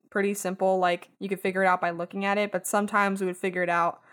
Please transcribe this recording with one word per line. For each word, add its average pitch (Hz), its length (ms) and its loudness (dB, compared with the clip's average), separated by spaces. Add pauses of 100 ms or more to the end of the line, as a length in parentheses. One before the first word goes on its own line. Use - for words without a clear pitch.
(120)
pretty 202 240 0
simple. 190 420 0
Like, 175 320 0 (100)
you 196 100 -6
could 190 100 -4
figure 190 240 0
it 190 40 4
out 180 140 4
by 170 80 0
looking 180 360 -6
at 202 120 2
it, 208 140 0
but 180 160 -4
sometimes 202 540 2
we 190 60 0
would 180 100 -6
figure 180 260 -2
it 175 60 0
out. 170 320 0 (120)